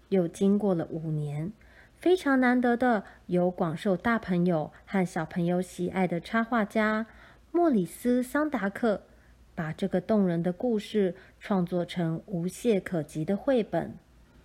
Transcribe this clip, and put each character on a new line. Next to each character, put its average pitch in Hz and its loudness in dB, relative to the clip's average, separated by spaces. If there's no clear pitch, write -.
又 185 2
经 196 2
过 196 2
了 160 -2
五 160 -6
年， 151 -4
非 359 2
常 277 2
难 247 4
得 240 2
的 233 2
有 175 2
广 175 -2
受 185 0
大 226 0
朋 175 0
友 165 0
和 190 0
小 170 -4
朋 170 -2
友 180 0
喜 180 -6
爱 180 0
的 170 -2
插 226 -2
画 226 0
家 214 0
莫 339 4
里 190 2
斯· 247 0
桑 294 0
达 202 -2
克， 214 -2
把 160 -6
这 196 -4
个 185 0
动 202 2
人 170 0
的 180 0
故 233 -2
事 202 0
创 185 0
作 175 -2
成 165 -2
无 175 -4
懈 202 0
可 175 -4
击 156 -6
的 196 0
绘 240 0
本， 156 -4